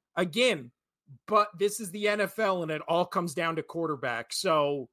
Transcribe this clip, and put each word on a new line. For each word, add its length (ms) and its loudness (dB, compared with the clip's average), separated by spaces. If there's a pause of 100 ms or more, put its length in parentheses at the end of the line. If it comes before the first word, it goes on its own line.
(160)
again, 560 0 (540)
but 320 4
this 220 0
is 100 -8
the 180 -2
N 140 2
F 160 -4
L, 240 0
and 100 -4
it 160 -4
all 180 4
comes 280 -2
down 220 -2
to 80 -4
quarterback. 680 -4
So, 600 2